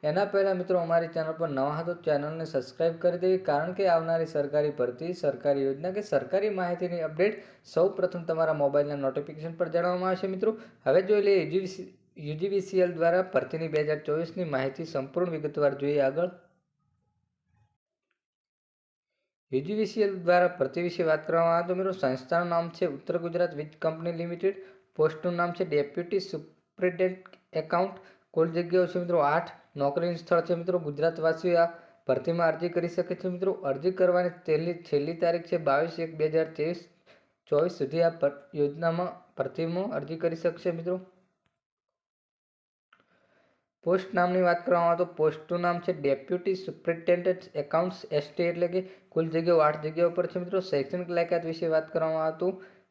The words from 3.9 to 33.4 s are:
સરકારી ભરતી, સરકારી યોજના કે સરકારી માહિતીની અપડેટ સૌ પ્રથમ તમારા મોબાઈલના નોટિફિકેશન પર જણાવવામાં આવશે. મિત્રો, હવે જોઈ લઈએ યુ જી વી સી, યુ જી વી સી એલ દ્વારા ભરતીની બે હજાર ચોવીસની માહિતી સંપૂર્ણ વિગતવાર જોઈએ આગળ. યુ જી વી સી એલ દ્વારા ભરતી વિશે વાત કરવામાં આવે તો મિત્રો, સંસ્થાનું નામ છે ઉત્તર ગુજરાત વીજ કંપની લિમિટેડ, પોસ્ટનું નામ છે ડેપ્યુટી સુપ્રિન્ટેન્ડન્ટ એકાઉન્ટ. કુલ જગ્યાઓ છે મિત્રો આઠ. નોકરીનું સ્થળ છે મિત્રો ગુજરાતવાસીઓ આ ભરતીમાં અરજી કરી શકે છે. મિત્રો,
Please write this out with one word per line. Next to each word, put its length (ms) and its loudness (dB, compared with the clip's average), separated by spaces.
સરકારી 440 0
ભરતી, 420 -4
સરકારી 520 0
યોજના 280 -2
કે 100 -4
સરકારી 480 0
માહિતીની 500 -2
અપડેટ 380 0
સૌ 240 2
પ્રથમ 360 -2
તમારા 280 2
મોબાઈલના 440 2
નોટિફિકેશન 580 -4
પર 140 -2
જણાવવામાં 420 0
આવશે. 160 -2
મિત્રો, 260 0
હવે 160 6
જોઈ 200 4
લઈએ 220 6
યુ 60 -6
જી 100 0
વી 60 -6
સી, 220 -12
યુ 200 -8
જી 120 -4
વી 120 0
સી 200 0
એલ 120 4
દ્વારા 300 4
ભરતીની 460 -2
બે 140 0
હજાર 160 0
ચોવીસની 460 -4
માહિતી 400 -4
સંપૂર્ણ 460 -4
વિગતવાર 440 0
જોઈએ 260 0
આગળ. 300 0
યુ 120 0
જી 100 -4
વી 120 0
સી 160 0
એલ 200 2
દ્વારા 380 4
ભરતી 220 0
વિશે 200 -2
વાત 240 2
કરવામાં 320 4
આવે 100 -2
તો 60 0
મિત્રો, 180 -2
સંસ્થાનું 560 0
નામ 220 0
છે 160 -2
ઉત્તર 320 -4
ગુજરાત 360 -2
વીજ 260 -8
કંપની 320 -2
લિમિટેડ, 500 -2
પોસ્ટનું 380 0
નામ 180 0
છે 120 -2
ડેપ્યુટી 560 0
સુપ્રિન્ટેન્ડન્ટ 1200 -4
એકાઉન્ટ. 420 -2
કુલ 220 2
જગ્યાઓ 340 2
છે 120 -4
મિત્રો 200 0
આઠ. 340 2
નોકરીનું 400 0
સ્થળ 240 2
છે 140 0
મિત્રો 240 -2
ગુજરાતવાસીઓ 800 0
આ 140 4
ભરતીમાં 420 2
અરજી 200 -2
કરી 200 0
શકે 260 -2
છે. 140 -6
મિત્રો, 240 -2